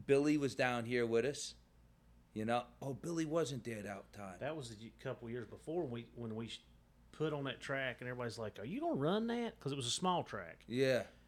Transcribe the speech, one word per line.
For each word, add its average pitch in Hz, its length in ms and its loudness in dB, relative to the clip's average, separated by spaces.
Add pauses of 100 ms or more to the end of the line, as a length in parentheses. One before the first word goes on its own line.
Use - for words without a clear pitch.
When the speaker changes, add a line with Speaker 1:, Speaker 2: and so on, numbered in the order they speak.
Speaker 1:
Billy 143 300 8
was 139 180 2
down 123 300 2
here 120 220 4
with 113 180 6
us? - 300 -4 (800)
You 110 100 -2
know? 120 200 2 (180)
Oh, 135 120 -2
Billy 165 300 -2
wasn't 147 400 0
there 110 180 -6
that 101 300 -8
time. 98 280 -10
Speaker 2:
That 147 160 -4
was 123 140 -8
a 113 100 -12
y-, 113 100 -12 (100)
couple 120 300 -6
years 117 180 -6
before 160 340 -4
when 135 80 -4
we, 117 240 -6
when 117 220 -6
we 113 120 -6
sh-, - 120 -10 (520)
put 156 200 0
on 143 120 -2
that 131 160 -4
track, 135 400 -2
and 123 80 -6
everybody's 123 300 -2
like, 107 200 -4
"Are 98 60 -8
you 175 160 -4
gonna 330 140 0
run 196 340 4
that?" 233 300 -2
'Cause 139 140 -4
it 143 40 -4
was 131 100 -2
a 120 40 0
small 180 320 2
track. 87 460 -8
Speaker 1:
Yeah. 123 360 4 (240)